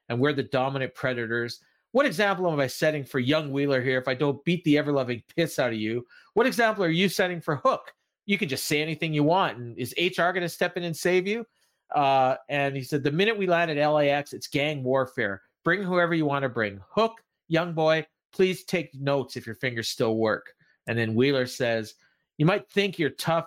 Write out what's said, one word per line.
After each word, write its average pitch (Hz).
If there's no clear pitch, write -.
and 120
we're 143
the 139
dominant 131
predators. 117
What 277
example 185
am 151
I 131
setting 151
for 139
young 143
Wheeler 139
here 131
if 127
I 131
don't 143
beat 170
the 147
ever-loving 135
piss 165
out 127
of 113
you? 110
What 233
example 214
are 165
you 175
setting 180
for 151
Hook? -
You 202
can 190
just 131
say 151
anything 160
you 147
want. 160
And 120
is 123
H 175
R 175
gonna 175
step 175
in 175
and 170
save 180
you?" 220
Uh, 135
and 139
he 135
said, 143
"The 143
minute 202
we 196
land 170
at 151
L 151
A 147
X, 143
it's -
gang 147
warfare. 127
Bring 180
whoever 175
you 160
wanna 139
bring. 107
Hook, 220
young 165
boy, 160
please 185
take -
notes 135
if 113
your 113
fingers 117
still 113
work." 110
And 113
then 110
Wheeler 131
says, 117
"You 151
might 196
think 202
you're 143
tough, 165